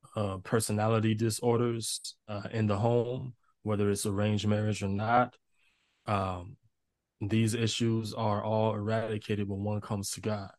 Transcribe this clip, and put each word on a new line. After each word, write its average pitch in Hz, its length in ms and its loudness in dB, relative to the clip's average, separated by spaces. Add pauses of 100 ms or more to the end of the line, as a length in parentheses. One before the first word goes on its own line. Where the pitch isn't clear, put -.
(140)
Uh, 101 300 -2
personality 110 680 2
disorders, 117 1000 0 (140)
uh, 104 140 -6 (100)
in 110 160 2
the 101 80 2
home, 120 580 0 (280)
whether 104 280 2
it's 101 160 0
arranged 104 400 0
marriage 104 380 0
or 98 40 -2
not, 113 460 2 (720)
um, 95 500 -2 (640)
these 110 340 2
issues 113 600 0
are 107 300 0
all 110 300 2
eradicated 107 760 -2
when 98 160 -4
one 104 160 -2
comes 101 320 -6
to - 80 -10
God. 101 380 -4